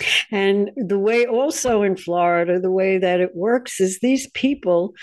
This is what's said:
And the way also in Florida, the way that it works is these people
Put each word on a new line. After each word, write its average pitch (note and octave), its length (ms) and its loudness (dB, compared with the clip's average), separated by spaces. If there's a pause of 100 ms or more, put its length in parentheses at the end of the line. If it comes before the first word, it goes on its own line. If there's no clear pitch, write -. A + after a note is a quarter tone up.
(320)
And G3+ 440 0
the G3+ 220 -2
way A#3 300 2
also B3 560 0
in F#3+ 120 0
Florida, F3 640 0
the F#3 120 -2
way F#3+ 260 2
that F3+ 220 2
it F3+ 160 -2
works A#3 440 -2
is F#3+ 200 0
these C4 320 0
people F#3+ 720 -2